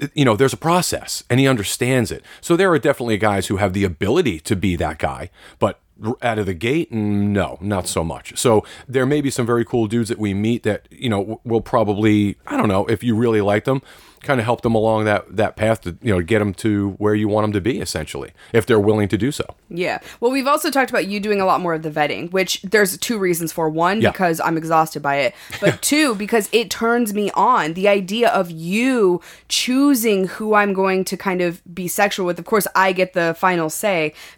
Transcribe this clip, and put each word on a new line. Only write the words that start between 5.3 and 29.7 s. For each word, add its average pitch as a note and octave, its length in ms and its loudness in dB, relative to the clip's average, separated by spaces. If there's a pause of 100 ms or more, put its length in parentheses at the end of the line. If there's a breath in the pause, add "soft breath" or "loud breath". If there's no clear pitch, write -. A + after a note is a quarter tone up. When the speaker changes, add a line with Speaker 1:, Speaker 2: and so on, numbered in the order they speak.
Speaker 1:
but G2+ 200 0 (240)
r-, G#2+ 200 -4
out A2+ 160 -2
of G2+ 80 -2
the F#2+ 80 -4
gate, B2 360 -2
no, G2+ 720 0
not G2 260 -4
so - 160 -2
much. D#2+ 360 -8
So A2+ 260 4 (240 loud breath)
there B2+ 180 0
may D3 140 0
be C#3 100 -2
some A#2+ 160 -2
very A#2+ 200 0
cool A#2 200 0
dudes A2+ 220 -2
that A2+ 100 -4
we G#2 160 -2
meet A2 300 0
that, G#2 260 -4
you A#2 200 -6
know, G2+ 80 2
w-, G#2+ 260 -6
will A#2 160 0
probably, G#2 760 2 (100)
I D4 100 -6
don't A3 120 2
know, G2 180 2
if A2 180 -2
you A#2+ 100 2
really A2 280 2
like G2+ 220 2
them, C3+ 180 0 (380 loud breath)
kinda C3 220 0
help A2+ 200 -2
them A#2 120 2
along A2 300 2
that, G#2 200 0 (120)
that G#2 180 0
path A2 280 0
to, E2 200 -8
you A#2 100 0
know, F2+ 80 4
get G#2 200 2
them G#2 120 0
to G2+ 460 0
where G#2 160 2
you G#2+ 140 0
want G#2+ 160 2
them G#2 80 -2
to G#2 80 0
be, G#2 180 -2
essentially, D#2 540 -8 (200 loud breath)
if A2+ 140 2
they're A2 140 6
willing G#2 260 2
to G#2+ 100 0
do A2+ 140 -2
so. - 140 -6 (260)
Speaker 2:
Yeah. E3+ 300 -4 (180 loud breath)
Well, A#3+ 140 0
we've C4+ 160 0
also D4+ 240 2
talked C4 180 0
about A3 160 0
you G3+ 140 -4
doing G3+ 200 0
a F#3+ 60 2
lot F3 140 2
more F3 120 -2
of D#3+ 100 -4
the D#3+ 80 -6
vetting, D3+ 420 -2
which F#3+ 300 -2
there's F#3+ 360 0
two - 180 -4
reasons F3 360 -2
for. D#3+ 180 -2
One, F3 300 0
Speaker 1:
Yeah. G3+ 100 2
Speaker 2:
because E3+ 300 -2
I'm E3 160 -2
exhausted D#3+ 460 0
by C#3+ 160 -2
it. B2+ 160 0 (260 loud breath)
But G3+ 220 0
Speaker 1:
<laughs> - 0 -
Speaker 2:
two, C#4+ 340 2
because G#3 340 0
it G#3 180 2
turns A3+ 460 0
me G3+ 200 -2
on. F#3+ 400 2
The F#3 120 0
idea G3+ 440 2
of F3+ 200 0
you F#3 720 0 (260 loud breath)
choosing A#3+ 800 2